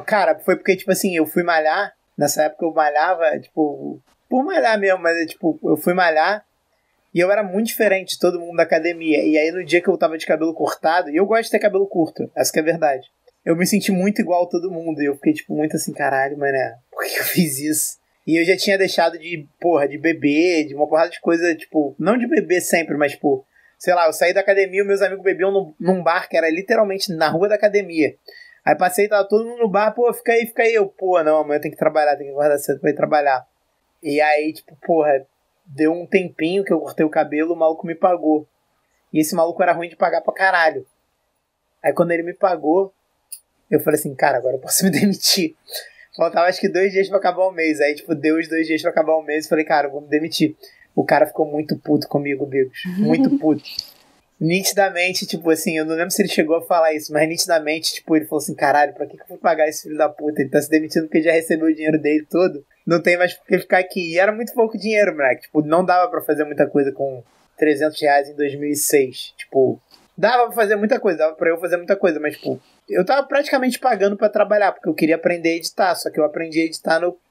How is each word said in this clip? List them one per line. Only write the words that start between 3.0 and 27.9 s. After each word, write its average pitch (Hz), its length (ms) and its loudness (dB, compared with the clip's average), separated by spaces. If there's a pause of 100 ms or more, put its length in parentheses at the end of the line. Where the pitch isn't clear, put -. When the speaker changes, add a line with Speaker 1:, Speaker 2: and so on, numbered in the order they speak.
Speaker 1:
tipo, 143 600 -4 (300)
por 262 140 0
malhar 254 360 2
mesmo, 190 220 2
mas, 170 260 0
tipo, 160 360 -4
eu 156 140 2
fui 180 160 0
malhar 175 500 2 (680)
e 170 60 0
eu 180 120 4
era 214 120 2
muito 202 240 -2
diferente 190 460 0
de - 60 -12
todo 175 200 2
mundo 170 180 -10
da 165 60 6
academia. 165 600 0
E 156 140 2
aí, 160 140 2
no 180 140 -6
dia 165 160 2
que - 80 -4
eu 170 80 2
tava 160 200 0
de - 80 -10
cabelo 160 280 0
cortado, 160 560 -2
e 147 60 -4
eu 185 100 4
gosto 226 200 0
de - 60 -12
ter 214 80 2
cabelo 196 280 0
curto, - 480 -2
essa 131 160 -2
que - 80 -2
é - 20 0
a 156 40 0
verdade, 156 420 0 (380)
eu 170 100 2
me 180 100 0
senti 196 280 0
muito 202 280 0
igual 175 220 0
a 175 60 -6
todo 175 200 -4
mundo. 165 320 -6
E 147 40 -2
eu 143 100 -2
fiquei, 156 180 0
tipo, 151 220 -8
muito 151 220 -2
assim, - 160 -6
"Caralho, 139 440 -2
mané, 135 380 -2 (160)
por - 140 -8
que - 120 -6
eu 113 60 -4
fiz 147 360 -2
isso?" 151 380 -4 (320)
E 160 100 4
eu 165 60 2
já 185 100 2
tinha 196 220 0
deixado 170 400 0
de, 160 300 -10 (120)
porra, 156 280 2
de 139 100 -6
beber, 151 680 0
de 139 80 -12
uma 147 120 0
porrada 160 220 2
de - 100 -14
coisa, 170 360 0
tipo, 151 420 -4
não - 180 0
de 233 120 -2
beber 180 340 0
sempre, 160 340 -2
mas, 143 180 0
tipo, 139 300 -2 (320)
sei 180 200 0
lá, 170 100 2
eu 156 80 2
saí 180 220 2
da 196 60 2
academia, 196 440 2
meus 196 160 0
amigos 190 220 -2
bebiam 185 280 0
num, 190 280 0
num 180 240 0
bar 170 260 0
que 170 80 0
era 160 100 2
literalmente 196 640 0
na 160 160 2
rua 165 220 2
da 208 60 0
academia. 196 580 2 (500)